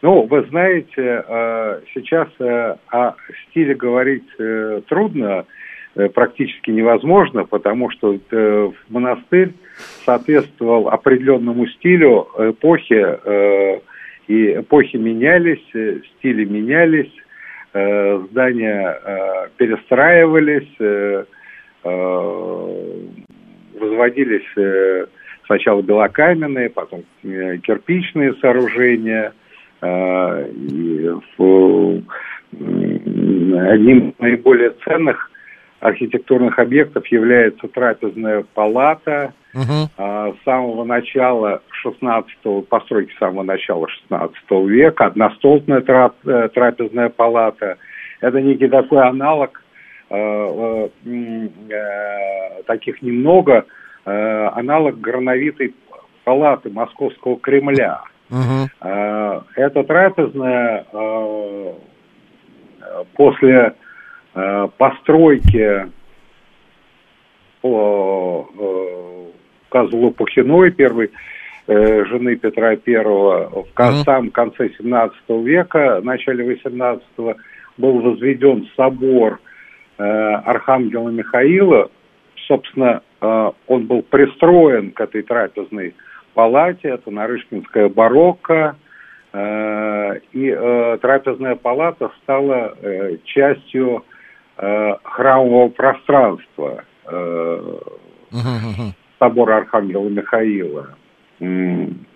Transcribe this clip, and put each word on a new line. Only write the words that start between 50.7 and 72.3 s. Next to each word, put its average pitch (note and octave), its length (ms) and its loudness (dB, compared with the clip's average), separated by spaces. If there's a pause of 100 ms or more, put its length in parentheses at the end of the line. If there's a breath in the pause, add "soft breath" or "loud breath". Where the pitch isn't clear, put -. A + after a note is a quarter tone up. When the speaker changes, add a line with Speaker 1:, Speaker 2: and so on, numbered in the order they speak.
Speaker 1:
м, A#2 440 -10 (180)
э, G2+ 1000 -8
таких A2+ 360 -6
немного, C3 640 2 (400 loud breath)
э, G#2+ 480 -4
аналог C3+ 460 -2
грановитой B2+ 760 -4 (500)
палаты C3 460 0
Московского A#2+ 680 -6
Кремля. C3+ 600 0 (300)
Speaker 2:
Мгм. C3 380 -2 (120)
Speaker 1:
Э, G#2 600 -4 (140)
эта C#3 300 0
трапезная, C3+ 1080 0
э, G#2+ 800 -8 (1400)
после, C3 580 4 (600 loud breath)
э, G2 340 -2 (100)
постройки B2+ 1080 4 (1700)
по, G2 880 0 (100)
э, F2+ 720 -8 (380)
указу A#2 280 0
Лопухиной, B2 720 2
первой, A#2 400 0 (560 loud breath)
э, G#2+ 380 4
жены A#2+ 320 -2